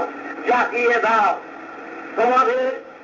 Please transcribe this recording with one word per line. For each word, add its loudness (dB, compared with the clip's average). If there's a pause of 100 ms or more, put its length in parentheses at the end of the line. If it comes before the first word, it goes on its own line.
(460)
জাগিয়ে 2 (100)
দাও 4 (840)
তোমাদের 4 (400)